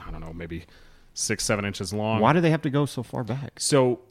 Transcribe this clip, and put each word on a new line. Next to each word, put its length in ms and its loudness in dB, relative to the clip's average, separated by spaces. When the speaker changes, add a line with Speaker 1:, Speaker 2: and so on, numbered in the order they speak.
Speaker 1:
I 60 -12
don't 80 -10
know, 140 -12
maybe 300 -10
six, 320 -4
seven 180 0
inches 300 -6
long. 260 0
Speaker 2:
Why 140 6
do 80 4
they 80 4
have 140 2
to 80 -2
go 160 2
so 160 -8
far 200 -8
back? 360 -8
Speaker 1:
So 400 4